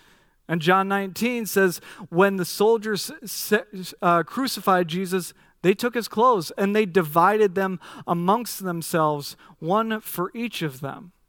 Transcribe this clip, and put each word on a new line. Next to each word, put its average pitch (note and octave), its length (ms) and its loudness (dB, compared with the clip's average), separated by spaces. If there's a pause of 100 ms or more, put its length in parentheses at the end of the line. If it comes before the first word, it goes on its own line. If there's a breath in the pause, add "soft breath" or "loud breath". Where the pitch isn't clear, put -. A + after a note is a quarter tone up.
(460 soft breath)
And E3 140 -2
John F#3+ 280 4
nineteen G3 580 -2
says, F#3+ 340 2 (300 loud breath)
"When G3 260 4
the F3+ 80 -2
soldiers G#3+ 640 0 (140)
se-, G#3 800 -4
uh, E3+ 220 4
crucified F#3+ 640 0
Jesus, F3+ 440 -4 (300 soft breath)
they F3+ 100 4
took A#3 220 0
his A#3 120 -4
clothes A3+ 520 2
and G3+ 180 2
they A3 80 4
divided F3+ 680 4
them F#3+ 260 -2 (260 loud breath)
amongst G3 560 0
themselves, D#3+ 760 -2 (200 loud breath)
one A3 420 -2
for - 340 -6
each A#3 260 -6
of C#3+ 200 -6
them." C#3+ 320 -12 (160)